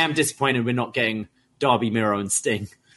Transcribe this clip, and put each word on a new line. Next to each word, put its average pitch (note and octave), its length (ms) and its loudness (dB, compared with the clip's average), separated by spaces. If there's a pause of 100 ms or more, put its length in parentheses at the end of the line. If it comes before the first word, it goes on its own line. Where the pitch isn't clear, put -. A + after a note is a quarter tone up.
am D#3 80 0
disappointed C3+ 520 0
we're B2 80 0
not B2 200 -4
getting A2 340 -2 (320)
Darby, A#2+ 320 2
Miro, G#2+ 280 2
and G2 120 -4
Sting. G#2 360 -2 (300)